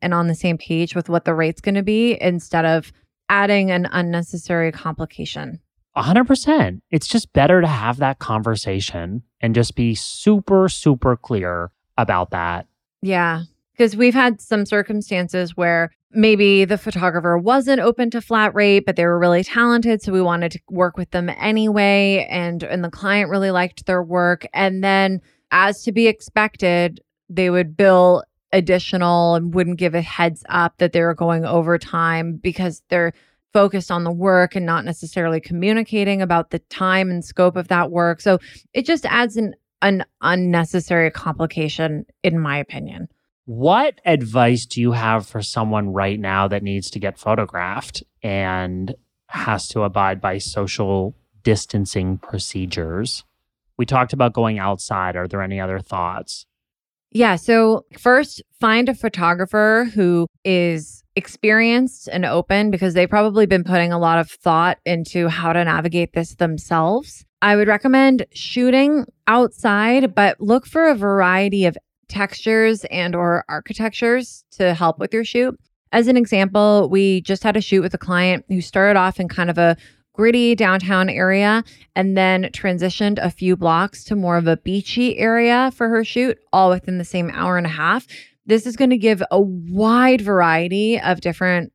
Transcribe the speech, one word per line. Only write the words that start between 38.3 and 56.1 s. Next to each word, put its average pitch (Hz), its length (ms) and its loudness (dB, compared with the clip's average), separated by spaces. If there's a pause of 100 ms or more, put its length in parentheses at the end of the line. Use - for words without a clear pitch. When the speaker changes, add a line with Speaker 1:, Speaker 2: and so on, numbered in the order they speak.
Speaker 1:
it - 140 -2
just 320 200 0
adds 233 300 -2
an, 220 200 -4 (260)
an 190 220 2 (160)
unnecessary 170 880 0
complication, 156 960 -6 (160)
in 165 160 0
my 143 180 -2
opinion. 131 520 -10 (380)
Speaker 2:
What 165 600 0
advice 123 580 2
do - 160 -8
you 120 120 2
have 110 340 -2
for 107 160 -10
someone 107 500 -4
right 98 260 -2
now 98 300 -2
that 101 140 -4
needs 98 300 -8
to 107 60 -12
get 98 200 -6
photographed 101 840 -6 (200)
and 92 720 -6 (320)
has - 420 -6
to 110 140 -4
abide 98 380 -2
by 98 180 -4
social 98 760 -4 (280)
distancing 98 720 -2
procedures? 92 1080 -8 (520)
We 123 80 -8
talked 127 300 -2
about 123 180 0
going 110 260 -2
outside. 95 560 -4
Are 90 140 -6
there 98 140 -6
any 98 180 -6
other 95 180 -6
thoughts? 92 680 -8 (640)